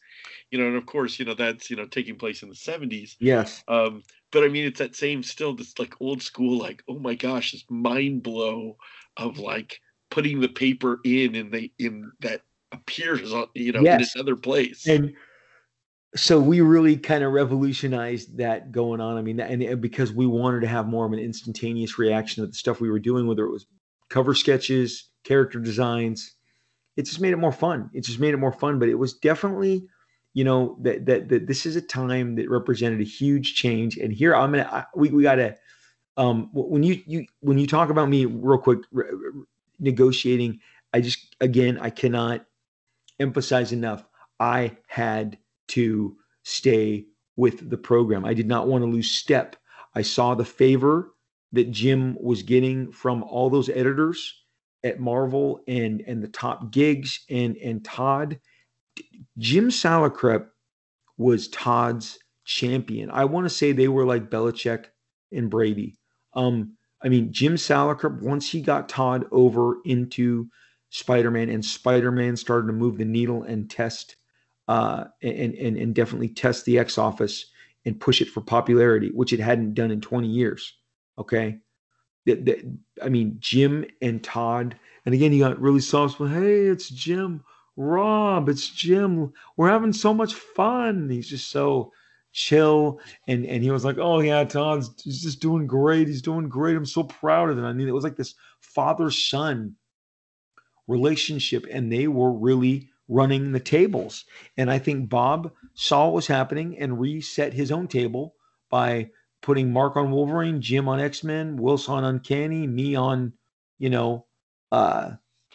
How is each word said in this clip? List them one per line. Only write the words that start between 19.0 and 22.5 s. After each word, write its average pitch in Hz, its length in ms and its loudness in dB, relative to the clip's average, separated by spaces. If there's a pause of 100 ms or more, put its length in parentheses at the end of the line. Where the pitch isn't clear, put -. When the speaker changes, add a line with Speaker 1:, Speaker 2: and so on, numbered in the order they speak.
Speaker 2:
I 113 60 -4
mean, 113 180 -4
and, 123 240 -4
and 120 180 -4
because 117 300 -2
we 127 160 2
wanted 123 340 0
to 117 60 0
have 117 180 -2
more 113 200 -2
of 110 80 -2
an 107 60 -4
instantaneous 113 800 -8
reaction 110 460 0
to 104 40 -4
the - 60 -12